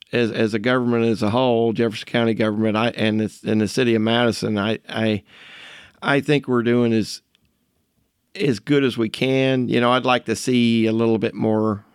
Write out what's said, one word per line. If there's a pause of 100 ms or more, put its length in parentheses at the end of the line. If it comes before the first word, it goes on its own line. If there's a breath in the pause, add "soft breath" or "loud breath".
(120)
as,
as
a
government
as
a
whole,
Jefferson
County
government,
I,
and
it's,
and
the
city
of
Madison,
I, (100)
I, (800 loud breath)
I
think
we're
doing
as, (1120)
as
good
as
we
can.
You
know,
I'd
like
to
see
a
little
bit
more,